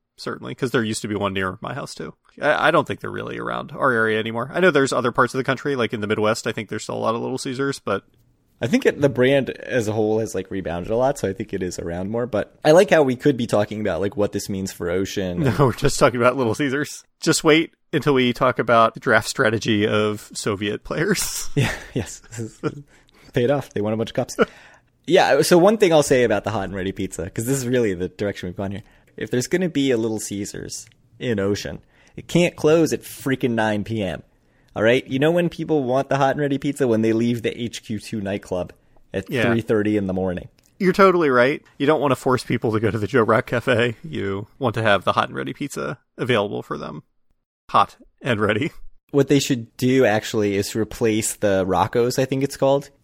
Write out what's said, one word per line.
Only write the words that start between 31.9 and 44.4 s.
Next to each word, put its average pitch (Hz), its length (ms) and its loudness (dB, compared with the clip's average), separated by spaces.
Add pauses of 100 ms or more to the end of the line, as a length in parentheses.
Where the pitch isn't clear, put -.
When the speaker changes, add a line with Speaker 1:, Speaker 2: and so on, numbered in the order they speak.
Speaker 2:
it - 120 -18
can't 170 280 2
close 156 380 4
at - 80 -6
freaking 131 520 -4
nine 107 300 0
P 110 200 -4
M. 78 180 -6 (540)
All 101 80 0
right? 123 240 4
You 131 100 -4
know 151 140 4
when 175 180 0
people 156 340 -2
want 127 260 0
the 139 80 2
hot 139 140 2
and 143 80 -4
ready 139 200 -2
pizza? 139 280 -2
When 110 140 2
they 110 120 2
leave 117 280 0
the 113 180 -6
H 117 240 -8
Q 107 160 -8
two 110 220 -8
nightclub 95 520 -6 (380)
at 98 160 -6
Speaker 1:
Yeah. 131 140 -2 (100)
Speaker 2:
three 113 100 0
thirty 107 360 0
in 98 80 0
the 92 80 -4
morning. 92 360 -4 (280)
Speaker 1:
You're 185 160 2
totally 175 380 6
right. 127 320 4 (160)
You 139 80 2
don't 151 120 4
wanna 131 160 2
force 127 280 0
people 120 280 -2
to 107 80 0
go 107 120 2
to 113 80 -4
the 104 80 -2
Joe 117 160 4
Rock 110 240 2
Cafe. 120 560 0
You 101 440 -6 (120)